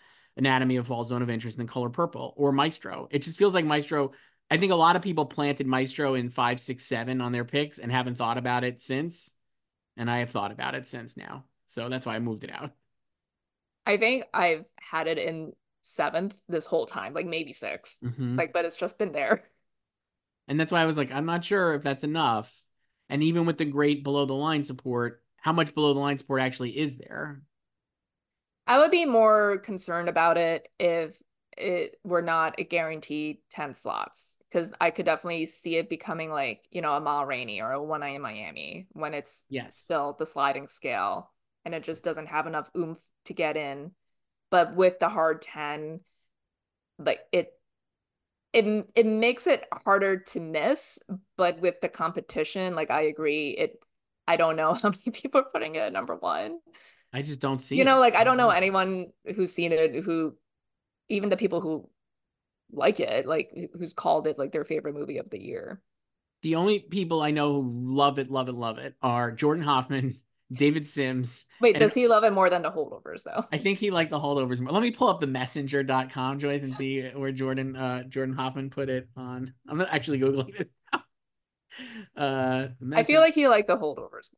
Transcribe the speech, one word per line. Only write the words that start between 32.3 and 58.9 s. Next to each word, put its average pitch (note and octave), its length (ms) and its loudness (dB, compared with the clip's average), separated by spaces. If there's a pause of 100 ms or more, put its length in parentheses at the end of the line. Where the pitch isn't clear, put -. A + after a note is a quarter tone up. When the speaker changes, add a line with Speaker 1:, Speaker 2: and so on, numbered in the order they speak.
Speaker 2:
a E3+ 60 -4
guaranteed D#3 760 -4 (120)
ten C3+ 240 -10
slots, - 640 -8 (140)
'cause F3 300 -2
I E3+ 100 4
could E3+ 160 -4
definitely E3 400 -2
see E3 300 -6
it E3 120 0
becoming, D#3+ 420 -8
like, C#3 400 -6
you F3 120 -6
know, D3+ 120 0
a D3 60 0
Ma D3 220 0
Rainey B2 380 -6
or A2+ 120 -4
a C#3+ 100 -4
One D#3 200 -6
Eye C#3 80 -6
in C#3 120 -10
Miami G#2+ 680 -12
when D#3 220 -8
it's - 340 -12
Speaker 1:
Yes. B2+ 280 -8
Speaker 2:
still D3 380 -2
the D#3 120 -6
sliding C#3 420 -2
scale G2 640 -4 (320)
and E3+ 100 -8
it D#3+ 80 -8
just E3 220 -8
doesn't D#3 220 -4
have D#3 200 -4
enough D#3+ 300 -6
oomph D#3+ 280 -6 (220)
to F3 80 -14
get D#3 220 -2
in. C#3+ 380 -6 (560)
But E3 240 4
with F#3 240 6
the E3+ 100 2
hard D#3+ 340 2
ten, D3+ 580 -8 (960)
like, C#3+ 220 0 (120)
it, F3 200 2 (1000)
it, G#3+ 420 2
it A#3 120 6
makes A3+ 400 2
it D4+ 200 2 (180)
harder G3 340 4
to - 220 -8
miss, D#3+ 580 -2 (380)
but F3 240 2
with F3 200 0
the F3+ 80 -2
competition, E3+ 840 -4
like, D#3+ 160 -4
I D#3 120 2
agree, D3+ 480 -2
it, - 340 -6 (420)
I E3+ 100 4
don't E3 200 4
know D#3+ 180 2
<laughs> - 80 -6
how G#3 80 4
many F#3+ 220 -6
people C4+ 280 0
are C4 120 0
putting D#3 220 -4
it D#3 60 -2
at G#2+ 120 -2
number F#3+ 240 -4
one. E3+ 440 -4 (520)
Speaker 1:
I C3+ 100 -4
just C#3+ 180 -8
don't C3+ 200 0
see C#3 160 -4
Speaker 2:
You C4+ 80 6
know, C4+ 120 6
Speaker 1:
it. C4 40 6
Speaker 2:
like, A#3+ 140 8
I A3 100 6
don't B3+ 120 6
know B3 120 6
Speaker 1:
Mm-hmm. F3+ 80 6
Speaker 2:
anyone F#3+ 500 2 (280)